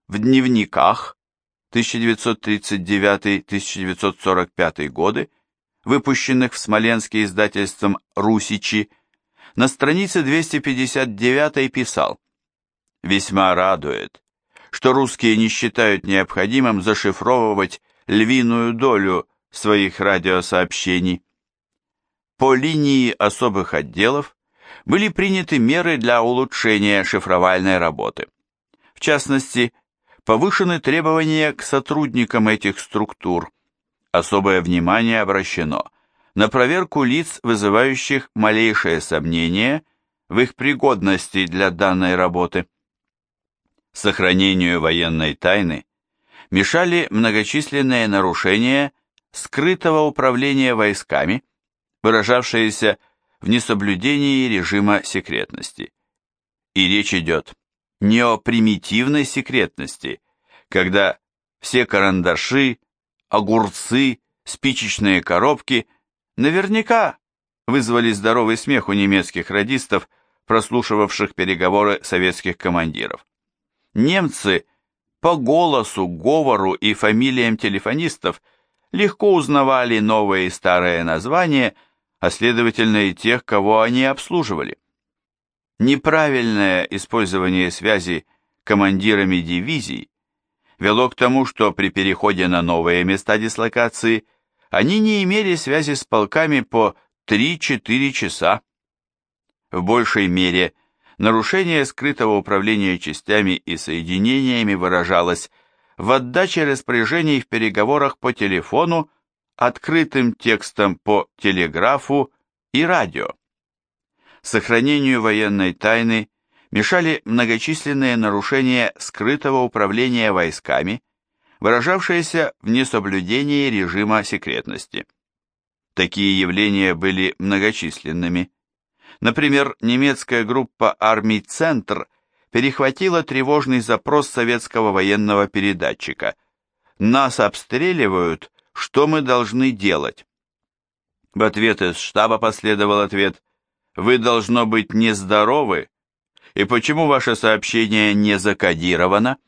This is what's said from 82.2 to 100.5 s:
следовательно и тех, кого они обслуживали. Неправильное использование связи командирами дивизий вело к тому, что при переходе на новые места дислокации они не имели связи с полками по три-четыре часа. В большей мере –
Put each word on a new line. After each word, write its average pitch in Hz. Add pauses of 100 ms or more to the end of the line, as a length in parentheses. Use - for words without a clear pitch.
следовательно 113
и 92
тех, 120
кого 107
они 123
обслуживали. 107 (1000)
Неправильное 120
использование 92
связи 90 (380)
командирами 98
дивизий 87 (720)
вело 107
к -
тому, 127
что 107
при 98
переходе 95
на 87
новые 87
места 98
дислокации 113 (440)
они 151
не 214
имели 190
связи 147
с 131
полками 139
по 110 (300)
три-четыре 131
часа. 92 (1120)
В 90
большей 110
мере – 90 (420)